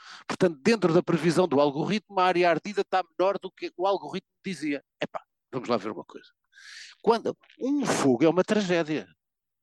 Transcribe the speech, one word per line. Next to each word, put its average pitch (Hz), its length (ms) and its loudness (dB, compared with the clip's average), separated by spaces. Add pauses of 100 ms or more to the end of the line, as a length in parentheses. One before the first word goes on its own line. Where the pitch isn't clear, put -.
(260)
portanto, 170 340 0
dentro 185 320 2
da 165 100 6
previsão 165 440 2
do 147 140 2
algoritmo, 160 580 -2
a 185 60 2
área 180 260 2
ardida 190 300 -2
está 185 220 -2
menor 185 360 -2
do 185 120 -12
que - 260 -12
o 175 100 -4
algoritmo 190 440 -4 (140)
dizia. 147 380 -6 (180)
Epá, - 220 -8 (300)
vamos 117 160 -8
lá 120 80 2
ver 104 140 -6
uma 87 140 -12
coisa. - 240 -20 (720)
Quando - 340 0 (240)
um 277 240 -2
fogo 127 400 2
é 165 40 6
uma 170 140 2
tragédia, 170 640 -2 (560)